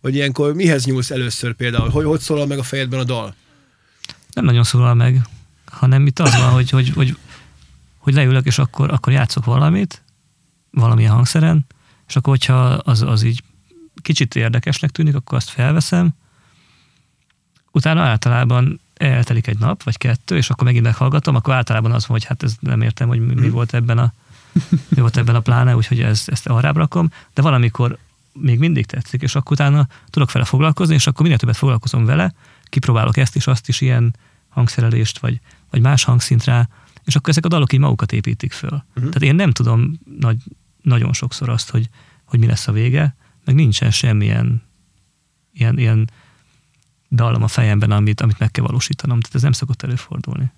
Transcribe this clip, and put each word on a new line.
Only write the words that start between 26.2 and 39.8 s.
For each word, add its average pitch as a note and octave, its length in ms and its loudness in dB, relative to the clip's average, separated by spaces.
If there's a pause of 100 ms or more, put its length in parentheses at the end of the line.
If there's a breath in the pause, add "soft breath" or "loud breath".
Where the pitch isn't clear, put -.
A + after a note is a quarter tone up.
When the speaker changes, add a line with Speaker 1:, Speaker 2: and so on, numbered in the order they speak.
Speaker 2:
ezt - 200 -6
arrább C3+ 300 0
rakom. D#3+ 340 0 (240 loud breath)
De C#3+ 80 0
valamikor A#2+ 560 0 (340)
még C#3 260 0
mindig C#3+ 280 0
tetszik, - 360 -6
és C#3 120 -4
akkor C#3+ 180 -2
utána C#3+ 340 2 (240 loud breath)
tudok C#3 220 0
vele B2 120 0
foglalkozni, D#3 500 0
és C3+ 120 2
akkor D3 160 -2
minél D#3 160 2
többet A#2 180 0
foglalkozom B2 480 0
vele, D#3 300 0 (300 soft breath)
kipróbálok A#2 520 0
ezt C3 200 0
és C#3+ 100 -2
azt B2+ 220 -2
is, - 120 -2
ilyen A#2+ 360 0 (320 soft breath)
hangszerelést, A#2 680 0
vagy, A#2+ 220 -4 (300 soft breath)
vagy C3 100 0
más C3 240 2
hangszintre, A#2+ 640 2 (360 loud breath)
és D3 120 -2
akkor C#3+ 120 -2
ezek D#3+ 160 2
a F3+ 40 0
dalok D#3+ 240 2
így C3+ 80 2
magukat B2+ 320 0
építik A#2 400 -4
föl. - 160 -10 (260)
Speaker 1:
Mhm. B2 120 -4
Speaker 2:
Tehát D3+ 160 -2
én D3 120 4
nem F3+ 160 2
tudom A#2 480 0 (200)